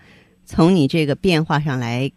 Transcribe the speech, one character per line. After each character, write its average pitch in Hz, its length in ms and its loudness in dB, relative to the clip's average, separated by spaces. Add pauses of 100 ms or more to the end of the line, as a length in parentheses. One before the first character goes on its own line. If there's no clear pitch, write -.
(440)
从 170 320 2
你 143 120 2
这 160 180 -2
个 139 100 -2
变 160 300 0
化 151 140 -2
上 143 200 -4
来 123 380 -6